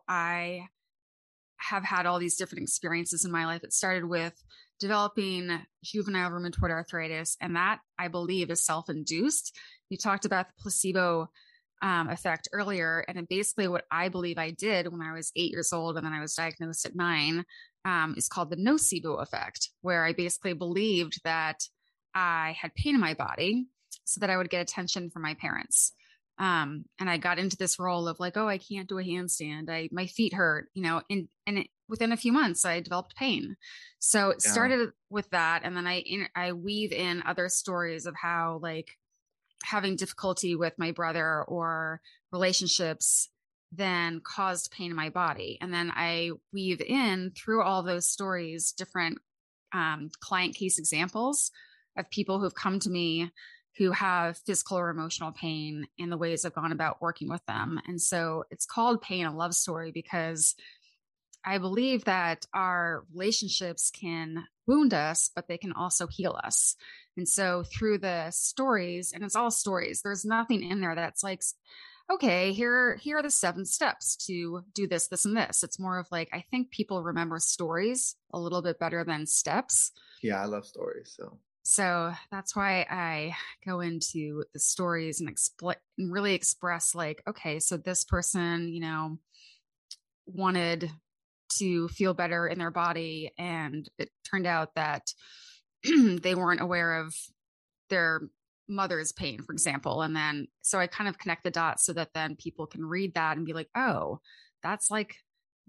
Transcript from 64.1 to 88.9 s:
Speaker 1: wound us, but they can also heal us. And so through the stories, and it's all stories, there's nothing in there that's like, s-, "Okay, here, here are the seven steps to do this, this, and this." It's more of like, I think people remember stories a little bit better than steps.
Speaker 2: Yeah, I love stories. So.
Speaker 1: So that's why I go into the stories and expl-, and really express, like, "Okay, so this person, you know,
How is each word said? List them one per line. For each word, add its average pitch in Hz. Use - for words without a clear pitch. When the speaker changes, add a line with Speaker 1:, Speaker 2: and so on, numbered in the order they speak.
Speaker 1:
wound 262
us, 156
but -
they 170
can 185
also 175
heal -
us. -
And 180
so 180
through 214
the 170
stories, 180
and 185
it's 196
all 233
stories, -
there's 202
nothing 226
in 190
there 170
that's 165
like, 190
s-, -
"Okay, 190
here, 240
here 294
are 302
the 285
seven 180
steps -
to 175
do 202
this, 175
this, -
and 208
this." -
It's -
more 185
of 175
like, 165
I 175
think 254
people 196
remember 165
stories 180
a -
little 170
bit 165
better 165
than 156
steps. -
Speaker 2:
Yeah, 101
I 101
love 104
stories. -
So. -
Speaker 1:
So 175
that's 196
why 196
I 165
go 180
into 160
the 147
stories 165
and 160
expl-, -
and 175
really 202
express, -
like, 156
"Okay, 156
so 165
this 180
person, 170
you 170
know, 160